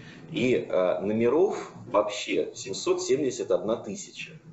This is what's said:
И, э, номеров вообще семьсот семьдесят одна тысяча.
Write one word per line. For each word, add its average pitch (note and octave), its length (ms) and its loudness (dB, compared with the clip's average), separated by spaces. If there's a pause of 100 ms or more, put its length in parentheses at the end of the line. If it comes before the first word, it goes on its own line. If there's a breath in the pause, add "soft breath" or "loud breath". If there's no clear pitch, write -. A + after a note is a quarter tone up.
(300 loud breath)
И, B2 240 2
э, F2+ 460 2
номеров A#2+ 720 2 (180)
вообще - 640 0
семьсот F3 480 -2
семьдесят B2 480 0
одна F#2+ 260 2
тысяча. - 560 -12 (200)